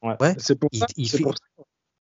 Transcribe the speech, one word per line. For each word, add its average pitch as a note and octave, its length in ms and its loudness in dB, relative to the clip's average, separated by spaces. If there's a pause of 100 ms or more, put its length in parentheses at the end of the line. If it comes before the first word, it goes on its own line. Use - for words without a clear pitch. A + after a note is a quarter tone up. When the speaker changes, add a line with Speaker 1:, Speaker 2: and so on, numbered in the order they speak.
Speaker 1:
Ouais. A2+ 180 -4
Speaker 2:
ouais, E3 180 6
Speaker 3:
C'est C#3 160 2
pour D3 180 0
Speaker 2:
il, A2+ 60 -4
Speaker 3:
ça, A#3 80 0 (100)
Speaker 2:
il B2 120 -4
Speaker 3:
c'est D3 100 0
Speaker 2:
fait, D#3+ 60 2
Speaker 3:
pour C#3 80 0
ça. - 320 -14 (380)